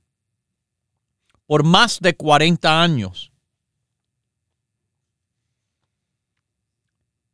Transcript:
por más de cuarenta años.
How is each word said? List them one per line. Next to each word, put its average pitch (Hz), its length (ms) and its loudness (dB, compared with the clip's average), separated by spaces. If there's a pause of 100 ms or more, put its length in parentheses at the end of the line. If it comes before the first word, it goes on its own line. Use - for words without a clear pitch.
(1500)
por 151 180 0
más 190 360 2
de 185 160 -2
cuarenta 156 640 0
años. 123 480 -6 (4000)